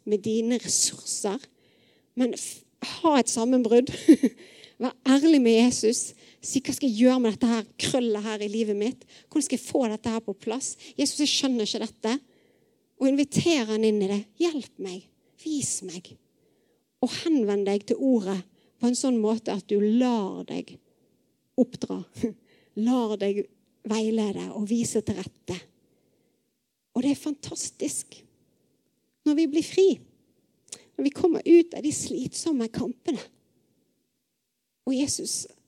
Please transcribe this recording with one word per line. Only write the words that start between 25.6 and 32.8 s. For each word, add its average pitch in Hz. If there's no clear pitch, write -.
Og 247
det 285
er -
fantastisk -
når 294
vi 330
blir 302
fri, -
når 277
vi 285
kommer -
ut 339
av 214
de 294
slitsomme -
kampene, -